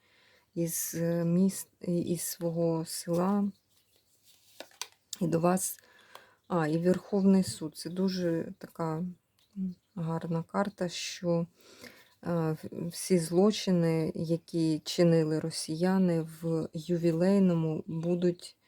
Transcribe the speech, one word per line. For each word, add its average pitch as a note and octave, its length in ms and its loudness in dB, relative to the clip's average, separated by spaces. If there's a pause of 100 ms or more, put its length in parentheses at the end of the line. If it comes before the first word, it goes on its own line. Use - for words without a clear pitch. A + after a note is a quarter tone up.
(560)
із, E3 400 -4
е, E3+ 300 0
міст-, F#3 440 2 (120)
і-, F3 200 0
із E3+ 200 -2
свого E3 640 -2
села. G3 680 0 (1700)
І F3 60 2
до E3 120 2
вас, F3+ 400 0 (680)
а, E3 200 0
і D#3 100 0
Верховний F#3+ 680 4
суд. - 340 -8
Це - 120 -12
дуже F3+ 680 -2
така, D#3+ 460 -6 (540)
м, F#3+ 180 -6 (200)
гарна E3 480 -4
карта, G3 460 -4
що, E3+ 580 -2 (760)
е, E3 400 -2
в-, - 240 -10
всі F3 320 0
злочини, E3+ 960 2
які D#3+ 640 -2
чинили E3 600 4
росіяни E3+ 840 0
в D#3+ 520 -4
ювілейному, E3+ 1120 2
будуть F3 680 -2 (100)